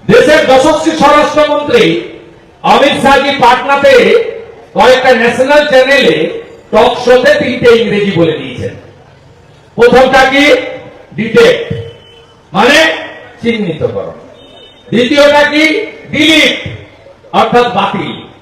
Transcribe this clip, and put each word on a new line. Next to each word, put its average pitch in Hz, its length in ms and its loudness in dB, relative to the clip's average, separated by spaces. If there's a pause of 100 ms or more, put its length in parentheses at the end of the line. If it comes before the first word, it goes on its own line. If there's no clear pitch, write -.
দেশের 294 380 2
যশস্বী 302 440 2
স্বরাষ্ট্রমন্ত্রী 294 1080 0 (600)
অমিত - 400 0
শাহজি 277 280 2
পাটনাতে 269 640 2 (800)
কয়েকটা 254 400 2
ন্যাশনাল 262 540 0
চ্যানেলে 254 760 0 (280)
টক 233 340 2
শোতে 254 280 4
তিনটে 240 480 0
ইংরেজি 202 340 -2
বলে 165 160 0
দিয়েছেন। 131 440 -10 (1000)
প্রথমটা 254 500 4
কি? 285 280 2 (600)
ডিটেক্ট, - 600 0 (800)
মানে 294 420 0 (460)
চিহ্নিতকরণ। 131 840 -6 (640)
দ্বিতীয়টা 285 540 2
কি? 302 440 -2 (240)
ডিলিট, 302 580 0 (600)
অর্থাৎ 226 420 0
বাতিল। 196 540 -6 (140)